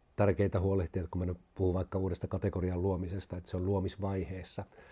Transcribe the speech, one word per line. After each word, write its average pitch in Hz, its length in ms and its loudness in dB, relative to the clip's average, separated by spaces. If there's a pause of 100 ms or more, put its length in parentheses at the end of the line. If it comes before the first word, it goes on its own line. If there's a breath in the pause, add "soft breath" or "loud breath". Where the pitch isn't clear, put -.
(160)
tärkeää 101 440 4
huolehtia, 95 420 2
että 82 100 -6
kun 90 80 -2
mä 90 60 0
nyt 87 120 -2 (180)
puhun 92 180 4
vaikka 92 240 0
uudesta 92 300 -2
kategorian 90 540 -2
luomisesta, 92 560 -2
että 87 120 -12
se 92 80 -4
on 90 80 -2
luomisvaiheessa, 95 1000 -2 (280 loud breath)